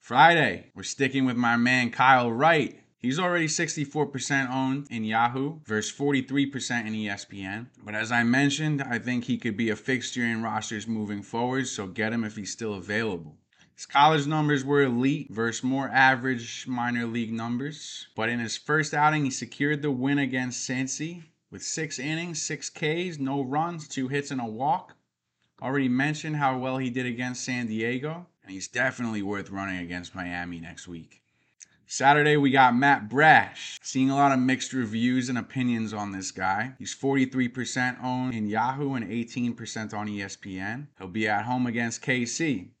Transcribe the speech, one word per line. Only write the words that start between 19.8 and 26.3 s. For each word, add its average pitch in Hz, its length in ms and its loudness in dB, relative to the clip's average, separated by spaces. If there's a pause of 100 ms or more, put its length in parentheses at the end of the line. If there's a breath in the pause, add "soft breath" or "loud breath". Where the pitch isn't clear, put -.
the 147 100 0
win 135 280 0
against 127 500 -2
Cincy 147 540 -6 (280)
with 104 120 -14
six - 360 -6
innings, 160 440 -6
six - 260 -8
Ks, 165 500 -4
no 139 240 -2
runs, 156 460 -4
two 131 200 -4
hits, 143 220 -4
and 131 100 -4
a 120 60 -6
walk. 139 500 -4 (680)
Already 135 260 0
mentioned 151 480 0